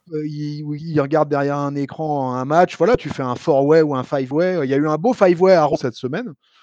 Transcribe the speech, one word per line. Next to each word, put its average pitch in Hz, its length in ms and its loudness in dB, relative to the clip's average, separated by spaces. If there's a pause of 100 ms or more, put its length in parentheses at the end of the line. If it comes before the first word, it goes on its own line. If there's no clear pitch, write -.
(120)
heu, 151 140 -6
il, 147 380 -8
ou 147 100 -6
il 151 260 -2
regarde 147 300 0
derrière 143 280 -2
un 143 180 -4
écran 143 580 -6
un 127 100 -4
match. 165 340 2
Voilà, 208 180 2
tu - 140 -10
fais 139 120 -8
un 123 140 -4
four-way 147 460 4
ou 151 140 0
un 127 80 -4
five-way. 151 520 -2
Heu, 156 80 -2
il 131 60 -2
y 135 40 2
a 139 40 2
eu 151 100 2
un 156 100 0
beau 220 160 0
five-way 185 400 6
à 160 120 6
Raw 151 120 0
cette 127 160 -4
semaine. 156 400 -8 (280)